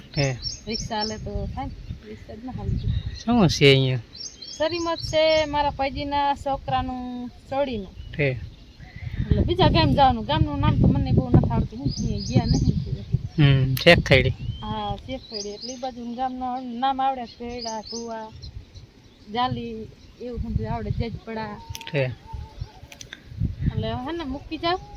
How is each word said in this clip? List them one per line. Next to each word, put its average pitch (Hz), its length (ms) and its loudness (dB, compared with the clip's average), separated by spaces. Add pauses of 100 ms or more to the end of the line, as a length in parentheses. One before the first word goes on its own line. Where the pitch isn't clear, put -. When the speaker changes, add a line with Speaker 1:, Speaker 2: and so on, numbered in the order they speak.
(180)
Speaker 1:
હે. 135 220 0 (280)
Speaker 2:
રિક્ષા 214 300 -4
હાલે 214 200 -4
તો 196 380 -6
થાય 269 120 -6
ને, - 60 -10 (340)
રિક્ષા 220 280 -16
જ 220 80 -16
ના 254 80 -10
હાલતી. - 380 -4 (260)
Speaker 1:
શું 226 320 4
છે 143 220 8
અહીંયા? 131 300 6 (580)
Speaker 2:
શરીમત 330 420 0 (120)
છે 311 340 4
મારા 285 260 0
પાજીના 285 640 0
છોકરાનું 254 960 -4 (180)
ચોડીનું. 247 440 -2 (260)
Speaker 1:
હે. 143 100 4 (920)
Speaker 2:
એટલે - 200 4
બીજા 349 280 6
ગામ 302 240 6
જવાનું. 247 320 6
ગામનું 294 340 2
નામ 302 220 4
તો - 60 8
મને 262 240 4
બહુ 254 180 4
નથી 247 220 6
આવડતું. 220 280 -2
હું 277 100 -2
ક્યાંય - 380 -2
ગયા - 180 4
નથી. - 320 2 (600)
Speaker 1:
હમ, 135 380 6
શેખેડી. 131 580 6 (280)
Speaker 2:
હા, 214 360 -4
શેખેડી. 214 560 -10
એટલે 233 200 -12
ઈ 254 40 -12
બાજુનું 240 380 -8
ગામનું 254 640 -6
નામ 269 200 0
આવડે. 262 260 0 (140)
ભેડા, 233 420 -8
કુવા, 226 500 -10 (1000)
જાલી, 233 540 -2 (340)
એવું 233 320 -6
બધું 214 140 0
આવડે. 208 240 -4
જેજપડા. 220 680 -6 (340)
Speaker 1:
હે. 131 180 0 (1500)
Speaker 2:
એટલે - 220 -2
હે 247 240 -6
ને 339 120 -6
મૂકી 285 340 -8
જાવ. 339 220 0 (180)